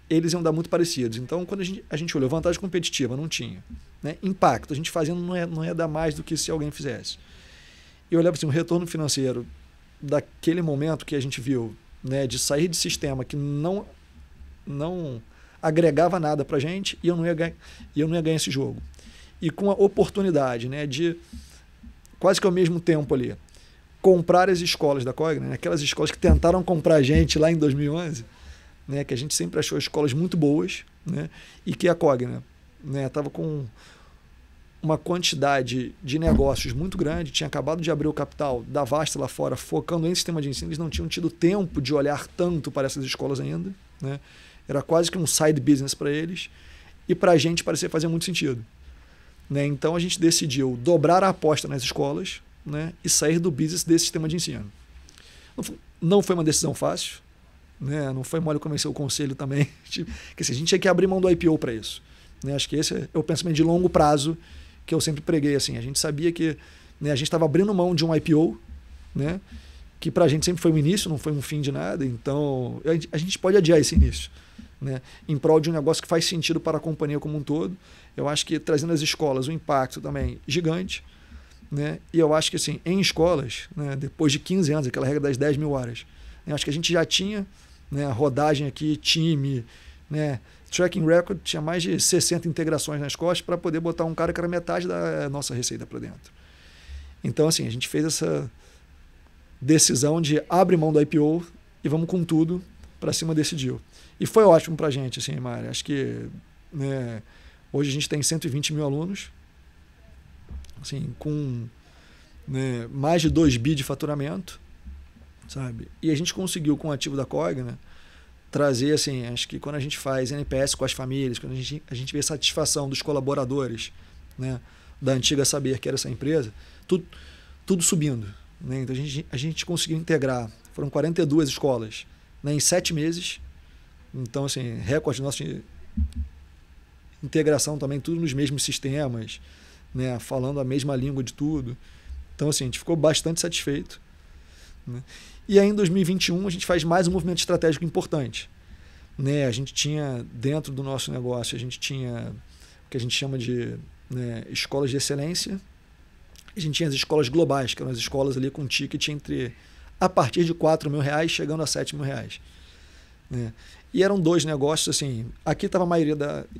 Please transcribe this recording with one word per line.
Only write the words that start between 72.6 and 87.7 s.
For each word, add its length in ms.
a 100
gente, 180
a 60
gente 220
pode 160
adiar 240
esse 160
início, 340
né, 200
em 100
prol 220
de 100
um 40
negócio 300
que 60
faz 160
sentido 340
para 180
a 40
companhia 380
como 180
um 60
todo. 340
Eu 100
acho 180
que 140
trazendo 320
as 100
escolas, 460
o 40
impacto 500
também 440
gigante, 580
né, 280
e 80
eu 140
acho 180
que, 60
assim, 280
em 140
escolas, 760
né, 200
depois 360
de 80
quinze 340
anos, 140
aquela 180
regra 160
das 160
dez 180
mil 160
horas, 340
né, 60
eu 40
acho 100
que 40
a 40
gente 180
já 140
tinha, 420